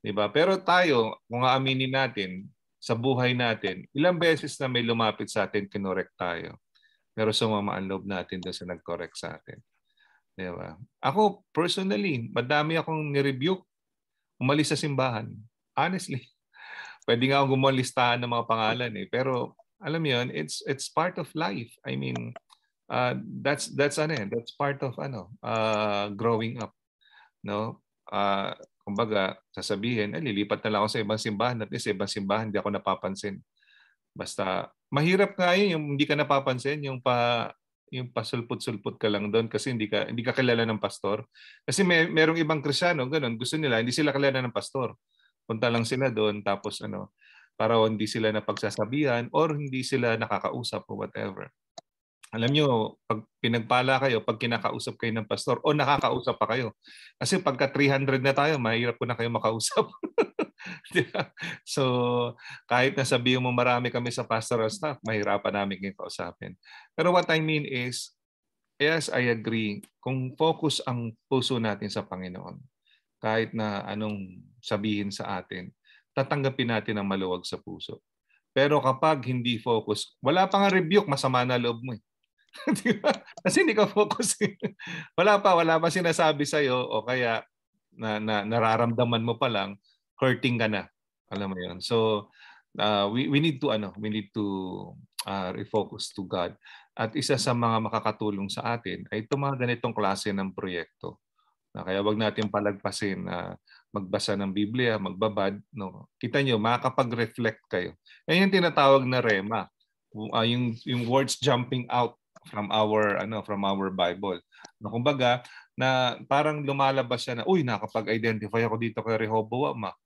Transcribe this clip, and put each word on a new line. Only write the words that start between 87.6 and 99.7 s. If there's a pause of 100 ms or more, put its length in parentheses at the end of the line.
na,
na,
nararamdaman
mo
pa
lang, (440)
hurting
ka
na. (440)
Alam
mo
yun.
So, (480)
uh,
we,
we
need
to,
ano,
we
need
to, (800)
uh,
refocus
to
God. (360)
At
isa
sa
mga
makakatulong
sa
atin
ay
itong
mga
ganitong